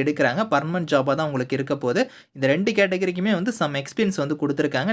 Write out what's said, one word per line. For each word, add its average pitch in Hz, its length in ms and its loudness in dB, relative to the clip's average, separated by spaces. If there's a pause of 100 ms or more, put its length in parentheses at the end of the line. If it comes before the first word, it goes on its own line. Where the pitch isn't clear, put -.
எடுக்கிறாங்க. 147 400 2 (100)
பர்மனன்ட் 156 400 0
ஜாபா 135 280 4
தான் 156 100 -2
உங்களுக்கு 131 280 -2
இருக்க 135 260 -2
போகுது. 131 180 2 (340)
இந்த 135 160 -2
ரெண்டு 202 260 0
கேட்டகரிக்குமே 185 600 0
வந்து 214 220 -2
some 147 220 0
எக்ஸ்பீரியன்ஸ் - 420 -2
வந்து 147 180 -2
கொடுத்திருக்காங்க. 143 500 0